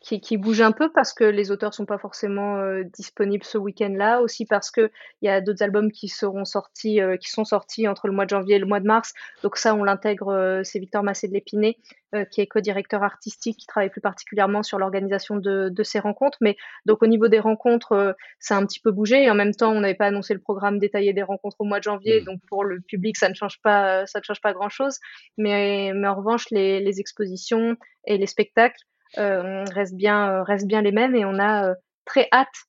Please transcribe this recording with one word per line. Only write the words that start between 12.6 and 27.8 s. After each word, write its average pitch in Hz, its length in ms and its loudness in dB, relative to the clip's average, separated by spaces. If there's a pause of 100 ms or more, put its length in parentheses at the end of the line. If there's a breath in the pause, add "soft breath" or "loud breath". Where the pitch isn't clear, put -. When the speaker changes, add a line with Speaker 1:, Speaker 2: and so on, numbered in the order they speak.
Speaker 1:
artistique, - 560 -6
qui - 80 -20
travaille 196 240 0
plus 202 100 -12
particulièrement 202 600 -2
sur 208 160 -6
l'organisation 196 600 -2
de, 196 320 -2
de 190 140 -4
ces - 140 -4
rencontres. 208 420 -2
Mais 208 160 2 (300 loud breath)
donc 214 160 4
au 226 60 6
niveau 226 200 4
des 214 120 6
rencontres, 220 540 2
euh, 196 200 2 (240 loud breath)
ça - 200 -2
a - 20 2
un 202 80 2
petit - 140 -10
peu 220 100 2
bougé. 214 320 4
Et 240 80 6
en 202 40 4
même 208 200 2
temps, 220 160 2
on 214 80 0
n'avait 196 160 0
pas 208 100 2
annoncé 202 300 -2
le 190 40 -12
programme 202 380 -2
détaillé 202 360 0
des 196 100 -2
rencontres 196 340 -8
au 208 80 -4
mois 202 140 0
de 202 40 -8
janvier. 208 380 0
Speaker 2:
Hmm. 170 40 -12
Speaker 1:
Donc 190 220 -10
pour 202 160 -2
le 185 160 -4
public, 202 380 -4
ça 196 100 2
ne 196 60 0
change 202 300 -8
pas, 196 380 2
euh, 196 40 -6
ça 202 140 -8
ne - 40 -10
change - 180 -8
pas 208 120 0
grand-chose. 208 460 -4 (400 loud breath)
Mais, 202 560 0
mais 202 120 0
en 196 60 0
revanche, 214 380 -2
les, 196 280 2
les 196 200 -2
expositions 226 760 -2 (300 soft breath)